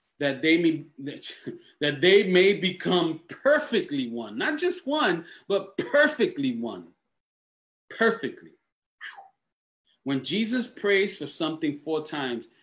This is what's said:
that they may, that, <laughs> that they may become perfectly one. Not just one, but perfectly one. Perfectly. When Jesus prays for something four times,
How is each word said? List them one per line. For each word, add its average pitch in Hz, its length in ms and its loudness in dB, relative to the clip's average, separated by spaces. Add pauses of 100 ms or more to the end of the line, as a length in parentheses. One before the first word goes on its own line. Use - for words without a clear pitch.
(180)
that 139 240 -2
they 160 160 4
may, 156 260 2 (140)
that, 139 260 -12 (300)
<laughs> - 260 -20
that 143 200 -2
they 196 240 8
may 185 300 6
become 175 760 0
perfectly 202 800 0
one. 117 260 -8
Not 294 220 -2
just 349 280 -4
one, 233 380 0 (240)
but 196 300 -2
perfectly 143 800 2
one. 101 320 -8 (1000)
Perfectly. - 640 -2 (1500)
When 135 200 -2
Jesus 220 420 -2
prays 202 520 0
for 151 80 -8
something 156 500 -4
four 156 260 -4
times, 131 460 -6 (140)